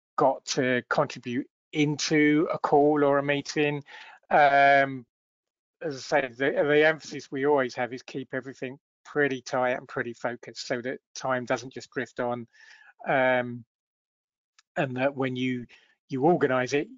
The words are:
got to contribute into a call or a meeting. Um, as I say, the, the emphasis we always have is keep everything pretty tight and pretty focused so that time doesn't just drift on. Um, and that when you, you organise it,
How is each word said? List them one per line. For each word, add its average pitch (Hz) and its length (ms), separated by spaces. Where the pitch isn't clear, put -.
got 147 280
to 127 440
contribute 135 600
into 151 800
a - 80
call 147 420
or 139 160
a 139 60
meeting. 143 580
Um, 139 760
as 151 140
I 139 240
say, 131 80
the, 127 220
the 151 180
emphasis 151 460
we 135 120
always 135 300
have 123 180
is 127 100
keep 135 300
everything 131 460
pretty 135 360
tight 127 320
and 139 160
pretty 120 240
focused 120 540
so 123 160
that 127 160
time 127 320
doesn't 127 260
just - 180
drift - 300
on. 120 260
Um, 127 560
and 131 200
that 139 200
when 131 180
you, 127 320
you 131 160
organise 131 500
it, 151 240